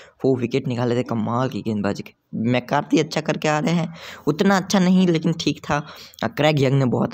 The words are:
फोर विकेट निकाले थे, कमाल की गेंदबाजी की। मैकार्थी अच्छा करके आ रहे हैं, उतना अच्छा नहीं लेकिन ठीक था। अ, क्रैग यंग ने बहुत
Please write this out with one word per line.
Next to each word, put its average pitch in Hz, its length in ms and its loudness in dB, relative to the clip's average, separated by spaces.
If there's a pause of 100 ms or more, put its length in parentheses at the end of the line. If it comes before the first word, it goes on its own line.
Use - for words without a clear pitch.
(220)
फोर 131 160 2
विकेट 123 300 -2
निकाले 120 280 0
थे, 127 60 0
कमाल 117 460 -2
की 104 140 -8
गेंदबाजी 101 400 -2
की। - 100 -20 (220)
मैकार्थी 123 640 0
अच्छा 156 220 -2
करके 156 280 -2
आ 151 100 2
रहे 156 140 0
हैं, 165 220 -2 (320)
उतना 190 300 2
अच्छा 185 220 0
नहीं 185 300 4
लेकिन 165 240 2
ठीक 147 280 -2 (100)
था। 151 160 -2 (380)
अ, 113 40 0
क्रैग 147 320 2
यंग 135 180 4
ने 135 60 2
बहुत 123 300 0